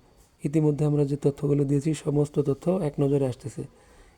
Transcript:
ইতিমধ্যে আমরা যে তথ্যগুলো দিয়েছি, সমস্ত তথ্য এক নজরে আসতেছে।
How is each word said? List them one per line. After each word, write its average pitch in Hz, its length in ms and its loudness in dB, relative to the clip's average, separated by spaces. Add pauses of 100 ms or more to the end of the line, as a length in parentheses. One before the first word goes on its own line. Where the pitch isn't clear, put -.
(440)
ইতিমধ্যে 151 400 2
আমরা 147 200 2
যে 139 120 -2
তথ্যগুলো 143 480 0
দিয়েছি, 143 300 0
সমস্ত 147 440 -2
তথ্য 143 320 0
এক 180 300 -2
নজরে 139 260 2
আসতেছে। 127 380 -8 (520)